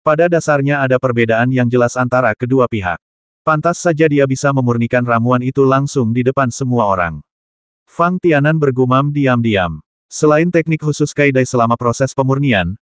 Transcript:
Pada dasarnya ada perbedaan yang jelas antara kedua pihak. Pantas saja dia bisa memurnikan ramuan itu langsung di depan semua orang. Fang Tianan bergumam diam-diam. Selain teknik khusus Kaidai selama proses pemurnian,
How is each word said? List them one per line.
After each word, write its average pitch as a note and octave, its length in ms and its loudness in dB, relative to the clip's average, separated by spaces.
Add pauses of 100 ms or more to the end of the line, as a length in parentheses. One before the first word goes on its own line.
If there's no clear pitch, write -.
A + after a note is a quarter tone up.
Pada D#3 240 2
dasarnya D3 560 0
ada C3 160 0
perbedaan A#2 560 0
yang B2 160 0
jelas A#2+ 240 0
antara B2+ 400 0
kedua B2+ 320 0
pihak. F#2 320 -6 (480)
Pantas D#3+ 320 0
saja D#3+ 320 0
dia C#3+ 160 4
bisa C3+ 240 -2
memurnikan B2 560 0
ramuan B2 400 0
itu C3+ 160 0
langsung C3+ 480 2
di A#2+ 160 -2
depan C3 240 0
semua A#2+ 400 -2
orang. E2+ 320 -2 (640)
Fang F3 320 -2
Tianan D#3 400 2
bergumam C3 560 0
diam-diam. A#2 640 0 (320)
Selain D#3 400 2
teknik D#3+ 320 -2
khusus D3 320 -2
Kaidai C3+ 320 2
selama A#2 320 0
proses B2 400 -2
pemurnian, C3 560 0 (140)